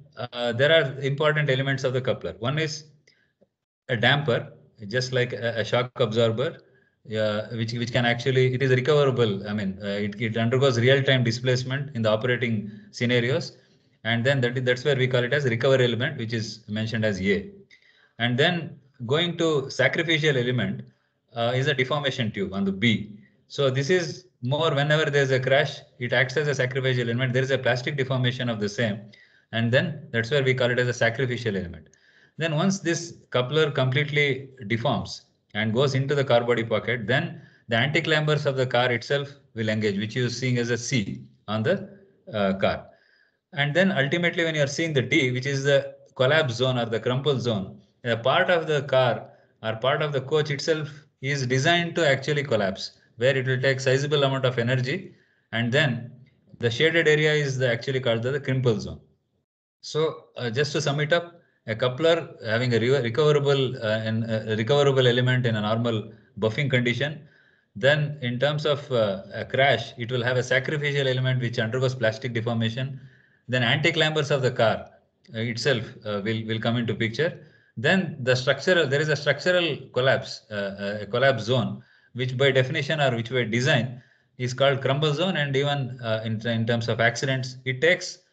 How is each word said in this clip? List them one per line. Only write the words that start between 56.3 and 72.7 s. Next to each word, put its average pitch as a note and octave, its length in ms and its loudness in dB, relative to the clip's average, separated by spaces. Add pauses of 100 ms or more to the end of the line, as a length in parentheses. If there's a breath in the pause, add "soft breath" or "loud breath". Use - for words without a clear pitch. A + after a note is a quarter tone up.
the A#2 140 0
shaded D#3+ 360 4
area D3+ 260 4
is C#3 260 0
the, B2+ 120 2
actually C3 280 -2
called A#2 240 0
the, B2+ 80 -2
the C#3+ 80 -4
crumple B2+ 400 0
zone. F2+ 220 -10 (800)
So, - 460 -4 (100)
uh, A#2+ 120 -4
just C#3 220 0
to D#3+ 100 -2
sum D3 180 -2
it D3+ 140 0
up, - 280 -2 (260 soft breath)
a A2+ 80 -4
coupler C#3 540 2 (140)
having A#2 300 0
a A2+ 60 4
re-, C3 220 2
recoverable, C#3 760 2
uh, A2 220 -2
and A2+ 240 -2
a A2 320 -2
recoverable C3 520 4
element B2+ 380 2
in A2+ 100 0
a G#2+ 60 -2
normal A2 500 -2 (280 loud breath)
buffing A#2 320 0
condition. B2 560 -2 (480 soft breath)
Then D3 460 2
in B2 180 -4
terms D3 260 0
of, C#3+ 260 -2
uh, G#2 320 2 (100)
a G#2+ 120 -8
crash, C3 520 2
it A#2+ 140 -8
will B2 120 -2
have B2+ 140 0
a A#2+ 60 0
sacrificial C#3 640 0
element C3 320 0
which A#2 200 -2
undergoes B2+ 340 0
plastic A2+ 400 -2
deformation. A#2 640 -2 (480 loud breath)